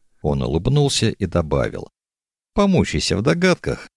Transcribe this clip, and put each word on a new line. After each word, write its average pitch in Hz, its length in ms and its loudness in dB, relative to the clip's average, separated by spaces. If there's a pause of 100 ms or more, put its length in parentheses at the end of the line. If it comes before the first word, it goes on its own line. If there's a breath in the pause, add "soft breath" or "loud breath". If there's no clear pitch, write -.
(220)
Он 71 200 0
улыбнулся 113 680 0
и - 160 -4
добавил: 73 640 -2 (640)
"Помучайся 180 640 2
в 98 40 -2
догадках, 170 760 0